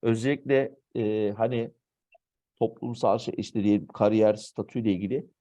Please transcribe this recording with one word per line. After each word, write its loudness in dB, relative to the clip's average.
Özellikle, 0
e, 0
hani -2
toplumsal -2
şey, -6
işte -4
diyelim 2
kariyer 4
statüyle -4
ilgili. -4